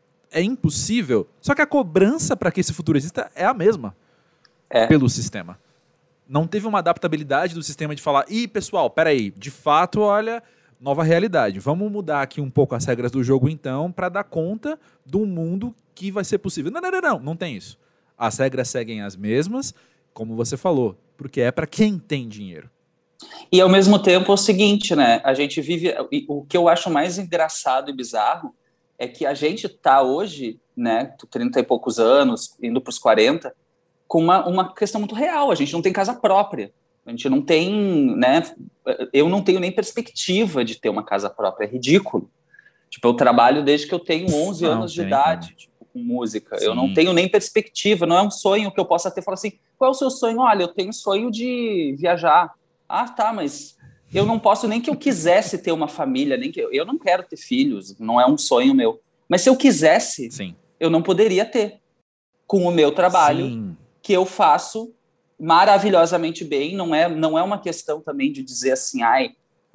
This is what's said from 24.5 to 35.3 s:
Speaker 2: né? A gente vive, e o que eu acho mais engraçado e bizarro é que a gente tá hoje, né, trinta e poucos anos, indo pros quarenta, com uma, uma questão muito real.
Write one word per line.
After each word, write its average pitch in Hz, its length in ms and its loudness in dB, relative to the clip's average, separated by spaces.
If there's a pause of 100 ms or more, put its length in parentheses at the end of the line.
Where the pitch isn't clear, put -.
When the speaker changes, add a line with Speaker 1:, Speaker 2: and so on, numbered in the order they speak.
Speaker 2:
né? 120 280 4
A 135 100 2
gente 143 280 -2
vive, 165 320 -2 (180)
e 147 160 -4
o 147 160 -8
que 143 140 -4
eu 170 100 4
acho 170 220 2
mais 170 280 -2
engraçado 160 720 -4
e 143 40 -8
bizarro 127 600 -4 (440)
é 123 100 -8
que 135 180 -8
a 139 80 -2
gente 151 360 -4
tá 139 320 4
hoje, 139 580 -4 (160)
né, 117 380 -2 (160)
trinta 143 300 -2
e 120 40 4
poucos - 360 -2
anos, 123 600 2
indo 120 200 -2
pros - 180 -10
quarenta, 120 540 2 (540)
com 165 140 0
uma, 175 260 4
uma 180 260 -2
questão 208 260 -4
muito 208 160 -6
real. 294 360 0